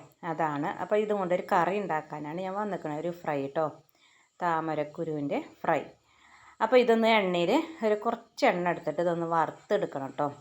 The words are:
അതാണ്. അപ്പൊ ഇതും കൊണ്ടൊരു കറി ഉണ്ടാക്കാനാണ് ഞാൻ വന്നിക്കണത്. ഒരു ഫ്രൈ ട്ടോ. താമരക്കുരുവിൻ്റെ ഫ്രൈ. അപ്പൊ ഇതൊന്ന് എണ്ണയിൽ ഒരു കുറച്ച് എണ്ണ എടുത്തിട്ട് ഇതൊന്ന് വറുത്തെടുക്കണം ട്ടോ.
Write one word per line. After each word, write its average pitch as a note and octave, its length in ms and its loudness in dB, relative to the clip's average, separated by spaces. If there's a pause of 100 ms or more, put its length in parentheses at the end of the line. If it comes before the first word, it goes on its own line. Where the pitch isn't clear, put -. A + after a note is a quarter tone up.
(240)
അതാണ്. D#3 460 -2 (100)
അപ്പൊ - 160 -2
ഇതും G#3 240 0
കൊണ്ടൊരു F#3 320 0
കറി F3+ 280 4
ഉണ്ടാക്കാനാണ് D#3 680 -6
ഞാൻ F#3 120 -6
വന്നിക്കണത്. E3+ 440 -4
ഒരു E3+ 100 -4 (100)
ഫ്രൈ D3 160 -4 (100)
ട്ടോ. D#3 180 -2 (760)
താമരക്കുരുവിൻ്റെ D#3+ 1000 -2 (200)
ഫ്രൈ. D#3+ 200 2 (800)
അപ്പൊ A3+ 180 4
ഇതൊന്ന് A3+ 320 6 (100)
എണ്ണയിൽ F3+ 320 2 (320)
ഒരു G#3+ 200 4
കുറച്ച് A#3 420 -2
എണ്ണ F3+ 280 2
എടുത്തിട്ട് D3+ 280 -2
ഇതൊന്ന് E3+ 340 0
വറുത്തെടുക്കണം D3+ 760 -2
ട്ടോ. D3 160 -2 (140)